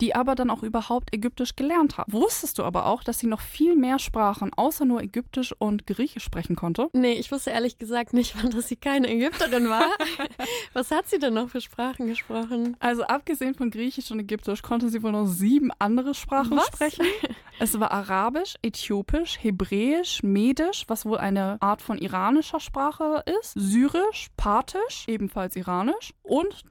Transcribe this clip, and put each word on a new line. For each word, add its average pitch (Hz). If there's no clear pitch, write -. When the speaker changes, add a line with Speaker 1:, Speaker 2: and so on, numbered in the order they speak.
Speaker 1:
die 233
aber 254
dann 247
auch 220
überhaupt 226
Ägyptisch 240
gelernt 302
hat. -
Wusstest 294
du -
aber 175
auch, 226
dass -
sie 233
noch 220
viel 339
mehr 262
Sprachen 208
außer 285
nur 240
Ägyptisch 247
und 208
Griechisch 226
sprechen -
konnte? 175
Speaker 2:
Nee, 247
ich 233
wusste 277
ehrlich 233
gesagt 233
nicht, 240
<laughs> 247
dass 240
sie 247
keine 277
Ägypterin 247
war. 220
<laughs> 453
Was 254
hat 311
sie 381
denn 269
noch 233
für 247
Sprachen 254
gesprochen? 233
Speaker 1:
Also 240
abgesehen 269
von 240
Griechisch 240
und 220
Ägyptisch 208
konnte 233
sie 220
wohl 220
noch 214
sieben 220
andere 247
Sprachen 269
Speaker 2:
Was? 320
Speaker 1:
sprechen. 339
Es 226
war 214
Arabisch, 202
Äthiopisch, 226
Hebräisch, 220
Medisch, 233
was -
wohl 214
eine 196
Art 202
von -
iranischer 208
Sprache 302
ist, -
Syrisch, 262
Parthisch, 269
ebenfalls 202
iranisch, 185
und 349